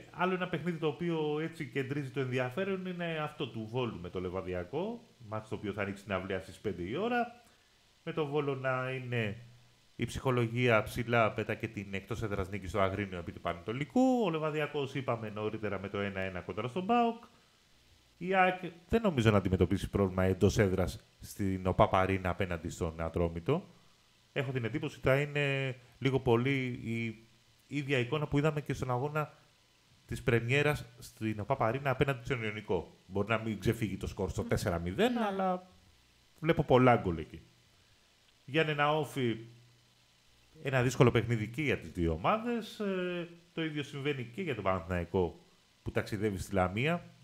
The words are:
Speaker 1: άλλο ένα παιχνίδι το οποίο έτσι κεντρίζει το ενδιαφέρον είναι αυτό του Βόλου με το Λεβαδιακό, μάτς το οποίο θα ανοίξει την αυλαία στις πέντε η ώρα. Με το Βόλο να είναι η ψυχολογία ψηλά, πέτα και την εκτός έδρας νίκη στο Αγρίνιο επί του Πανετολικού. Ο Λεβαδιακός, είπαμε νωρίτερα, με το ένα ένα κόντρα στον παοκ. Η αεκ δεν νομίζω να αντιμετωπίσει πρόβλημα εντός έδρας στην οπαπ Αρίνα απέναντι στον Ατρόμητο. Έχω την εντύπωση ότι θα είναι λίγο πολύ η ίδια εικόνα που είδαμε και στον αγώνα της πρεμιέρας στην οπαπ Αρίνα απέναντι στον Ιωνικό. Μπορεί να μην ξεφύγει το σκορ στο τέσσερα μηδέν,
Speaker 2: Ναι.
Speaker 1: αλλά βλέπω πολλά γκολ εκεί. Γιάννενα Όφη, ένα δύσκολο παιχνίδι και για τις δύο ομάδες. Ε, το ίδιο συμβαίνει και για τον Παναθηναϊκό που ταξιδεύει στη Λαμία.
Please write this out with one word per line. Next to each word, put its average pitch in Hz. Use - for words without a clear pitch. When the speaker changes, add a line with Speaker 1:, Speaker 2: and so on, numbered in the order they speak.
Speaker 1:
άλλο 185
ένα 180
παιχνίδι 165
το 156
οποίο 151
έτσι 160
κεντρίζει 135
το 139
ενδιαφέρον 135
είναι 170
αυτό 151
του 113
Βόλου 117
με 87
το 90
Λεβαδιακό, 92
μάτς 107
το 107
οποίο 98
θα 104
ανοίξει 98
την 104
αυλαία 92
στις -
πέντε 90
η 101
ώρα. 233
Με 170
το 156
Βόλο 143
να 127
είναι 120
η 123
ψυχολογία 120
ψηλά, 117
πέτα 110
και 110
την 98
εκτός 101
έδρας 98
νίκη 95
στο 98
Αγρίνιο 95
επί 87
του -
Πανετολικού. 147
Ο 175
Λεβαδιακός, 151
είπαμε 120
νωρίτερα, 104
με 98
το 101
ένα 98
ένα 95
κόντρα 107
στον 185
παοκ. 233
Η 180
αεκ 185
δεν 226
νομίζω 131
να 104
αντιμετωπίσει 92
πρόβλημα 95
εντός 92
έδρας 92
στην 95
οπαπ 98
Αρίνα 92
απέναντι 87
στον 82
Ατρόμητο. 85
Έχω 139
την 127
εντύπωση 143
ότι -
θα 135
είναι 139
λίγο 131
πολύ 127
η 113
ίδια 139
εικόνα 143
που 143
είδαμε 147
και 139
στον 127
αγώνα 147
της -
πρεμιέρας 135
στην 110
οπαπ 131
Αρίνα 135
απέναντι 131
στον 120
Ιωνικό. 104
Μπορεί 98
να 113
μην 110
ξεφύγει 110
το 90
σκορ 92
στο 98
τέσσερα 98
μηδέν, 104
Speaker 2:
Ναι. 240
Speaker 1:
αλλά 190
βλέπω 156
πολλά 127
γκολ 90
εκεί. 80
Γιάννενα 147
Όφη, 127
ένα 135
δύσκολο 123
παιχνίδι 113
και 120
για 120
τις 80
δύο 82
ομάδες. 220
Ε, 180
το 165
ίδιο 151
συμβαίνει 139
και 120
για 151
τον 104
Παναθηναϊκό 90
που -
ταξιδεύει 101
στη 85
Λαμία. 110